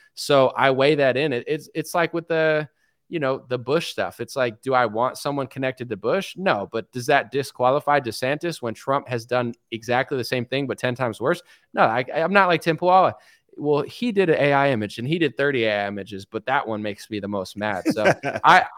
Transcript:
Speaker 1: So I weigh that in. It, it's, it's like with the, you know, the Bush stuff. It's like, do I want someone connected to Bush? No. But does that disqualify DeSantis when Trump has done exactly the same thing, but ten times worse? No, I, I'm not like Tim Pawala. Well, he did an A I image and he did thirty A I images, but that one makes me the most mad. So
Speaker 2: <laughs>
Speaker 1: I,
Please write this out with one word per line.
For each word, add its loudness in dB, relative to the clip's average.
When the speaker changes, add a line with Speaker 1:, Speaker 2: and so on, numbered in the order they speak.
Speaker 1:
So 2
I 2
weigh 4
that 2
in. -2
It, -4
it's, -6
it's -6
like 0
with -6
the, 0
you -6
know, -2
the -4
Bush -2
stuff. -6
It's -10
like, -2
do -4
I 4
want -2
someone -4
connected -6
to -6
Bush? -4
No. -2
But -6
does -10
that 2
disqualify 0
DeSantis -4
when -4
Trump -4
has -6
done -2
exactly -2
the -2
same -4
thing, -4
but -4
ten -2
times -4
worse? -2
No, 2
I, 2
I'm 0
not 4
like 2
Tim -2
Pawala. 4
Well, 0
he -4
did 2
an 6
A 4
I 4
image -2
and -6
he 0
did 0
thirty 0
A 0
I -4
images, -10
but -8
that 0
one -4
makes -8
me -6
the -8
most -6
mad. -4
So 0
Speaker 2:
<laughs> 0
Speaker 1:
I, 8